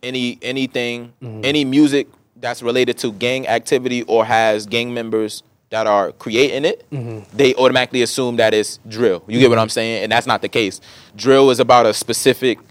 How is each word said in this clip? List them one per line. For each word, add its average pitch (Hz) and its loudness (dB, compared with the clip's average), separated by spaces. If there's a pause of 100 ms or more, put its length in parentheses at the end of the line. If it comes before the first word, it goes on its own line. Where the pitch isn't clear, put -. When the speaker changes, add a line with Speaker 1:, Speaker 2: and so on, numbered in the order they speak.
Speaker 1:
any, 127 -6
anything, 120 -6
Speaker 2:
Mm-hmm. 110 -14
Speaker 1:
any 143 0
music 139 2 (340)
that's 120 -8
related 120 0
to 120 -4
gang 120 -4
activity 123 0
or 110 2
has 110 0
gang 117 -4
members 110 -4 (280)
that 107 -2
are 101 2
creating 131 0
it, - -4
Speaker 2:
Mm-hmm. 113 -12
Speaker 1:
they 135 4
automatically 127 2
assume 120 -2
that 110 4
it's 107 -2 (100)
drill. 107 -2
You 113 -2
get 127 8
what 117 4
I'm 113 2
Speaker 2:
Mm-hmm. - -10
Speaker 1:
saying? 113 -4
And 107 -2
that's 117 0
not 110 0
the 107 -6
case. 107 -2 (360)
Drill 135 6
is 120 0
about 123 6
a 107 4
specific 123 0 (100)